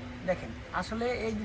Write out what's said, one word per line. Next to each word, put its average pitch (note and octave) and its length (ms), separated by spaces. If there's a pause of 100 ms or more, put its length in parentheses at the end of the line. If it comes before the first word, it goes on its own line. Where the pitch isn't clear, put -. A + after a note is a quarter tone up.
(260)
দেখেন, F3+ 240 (240)
আসলে G#3+ 320
এই A#3 260 (140)